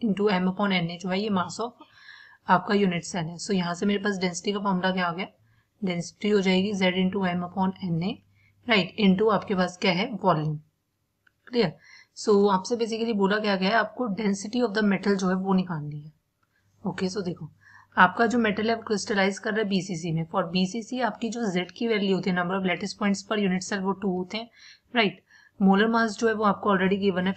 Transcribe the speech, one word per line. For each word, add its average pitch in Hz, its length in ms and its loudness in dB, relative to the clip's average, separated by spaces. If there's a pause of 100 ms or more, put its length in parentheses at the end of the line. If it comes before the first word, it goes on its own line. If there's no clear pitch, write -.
into 202 260 2
M 185 180 2
upon 196 240 0
Na 175 280 -2
जो 190 80 -6
है 190 120 -2
ये 220 80 -4
mass 175 320 -2
of 240 240 -8 (640)
आपका 196 260 2
यूनिट 180 280 0
सेल 170 220 -6
है। 170 120 -10
So - 140 -8
यहाँ 175 240 -2
से 214 100 -4
मेरे 202 180 0
पास 202 140 -2
डेंसिटी 185 360 -4
का 202 60 -4
फॉर्मूला 185 320 0
क्या 185 140 -2
आ 170 80 -2
गया, 190 140 -6 (540)
डेंसिटी 180 480 -4
हो 208 120 4
जाएगी 190 320 2
Z 185 180 2 (120)
into 190 260 0
M 175 180 -4
upon 190 260 -2 (200)
Na, 175 180 -2 (560)
राइट, 196 260 2 (120)
into 202 280 4
आपके 190 220 0
पास 180 260 0
क्या 196 100 2
है, 202 180 0 (140)
वॉल्यूम। 156 340 2 (880)
क्लियर? 226 260 0 (440)
So 214 180 2 (180)
आपसे 185 220 -2
basically 226 400 -2
बोला 196 240 2
क्या 208 160 0
गया 190 140 0
है, 226 60 2
आपको 220 340 0 (120)
density 214 460 0
of 202 100 -2
the 214 160 2
metal 196 240 0
जो 185 120 0
है 185 80 0
वो 190 160 0
निकालनी 151 480 -2
है। 156 100 -18 (720)
ओके, - 260 -4
so 190 160 -6
देखो 160 240 -8 (480)
आपका 220 280 6
जो 233 140 2
मेटल 214 300 0
है 226 60 2
वो 220 60 -10
क्रिस्टलाइज 202 580 0
कर 220 120 -4
रहा 214 80 0
है 208 100 0
बीसीसी 175 420 -2
में। 165 160 -2
For 190 240 -2
बीसीसी 202 500 -2
आपकी 226 280 -4
जो 233 120 -6 (120)
Z 180 240 -2
की 233 100 -2
वैल्यू 202 280 2
होती 180 140 -2
है, 180 60 2
number 180 240 -2
of 190 80 -2
lattice 180 320 -4
points 202 300 0
per 220 100 0
unit 185 280 0
cell, 202 160 -4
वो 190 100 -2
टू 190 240 -2
होते 180 200 -6
हैं, 233 120 -10 (460)
राइट। 214 240 2 (400)
मोलर 196 280 6
मास 226 320 0
जो 226 80 2
है 220 60 2
वो 214 100 -2
आपको 202 300 2
already 190 280 2
given 185 260 0
है 196 100 0